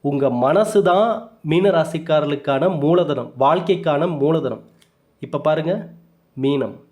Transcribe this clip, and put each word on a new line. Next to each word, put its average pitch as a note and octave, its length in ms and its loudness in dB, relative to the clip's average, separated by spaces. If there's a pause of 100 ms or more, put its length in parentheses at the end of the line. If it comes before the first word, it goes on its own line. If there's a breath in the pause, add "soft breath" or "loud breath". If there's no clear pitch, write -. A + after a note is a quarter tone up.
உங்க C#3 300 0
மனசு D#3+ 520 2
தான் G3 480 0 (180)
மீன F#3 220 2
ராசிக்காரர்களுக்கான D3+ 1080 0
மூலதனம், D3 580 0
வாழ்க்கைக்கான E3 800 0
மூலதனம். C#3 440 -2 (580 soft breath)
இப்ப D3 180 -8
பாருங்க, D#3+ 520 -2 (520)
மீனம். C3 320 -2 (180)